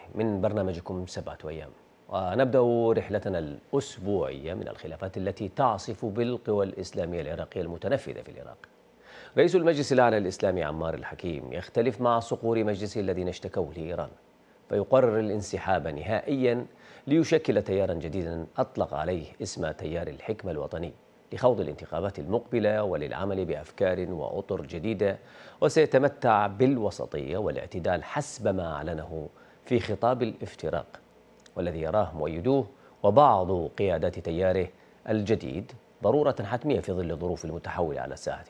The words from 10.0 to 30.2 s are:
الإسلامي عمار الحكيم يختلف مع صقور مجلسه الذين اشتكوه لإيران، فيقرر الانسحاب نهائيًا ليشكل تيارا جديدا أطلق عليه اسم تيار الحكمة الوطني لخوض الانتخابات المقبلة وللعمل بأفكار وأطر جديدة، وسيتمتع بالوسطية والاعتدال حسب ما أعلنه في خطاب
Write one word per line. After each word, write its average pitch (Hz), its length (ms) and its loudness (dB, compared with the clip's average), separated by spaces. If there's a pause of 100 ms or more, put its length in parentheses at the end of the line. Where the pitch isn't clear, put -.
الإسلامي 92 440 0
عمار 80 320 -2
الحكيم 71 580 -8
يختلف 113 480 -2
مع 120 180 4
صقور 113 460 0
مجلسه 104 360 -2
الذين 92 280 -2
اشتكوه 87 480 -4
لإيران، 85 340 -6 (580)
فيقرر 110 520 4
الانسحاب 95 680 -2
نهائيًا 117 800 0 (400)
ليشكل 139 560 4
تيارا 95 320 0
جديدا 82 520 -4 (120)
أطلق 107 360 -2
عليه 78 320 -4 (160)
اسم 87 280 -4
تيار 82 380 -6
الحكمة 95 420 -8
الوطني 80 420 -6 (400)
لخوض 107 280 4
الانتخابات 80 580 -4
المقبلة 107 640 0
وللعمل 90 640 -2
بأفكار 90 680 -2
وأطر 85 560 -6
جديدة، 98 520 -2 (420)
وسيتمتع 135 840 4
بالوسطية 101 880 0
والاعتدال 90 680 -2
حسب 123 440 -4
ما 90 240 -2
أعلنه 78 560 -6 (360)
في 120 160 2
خطاب 120 420 0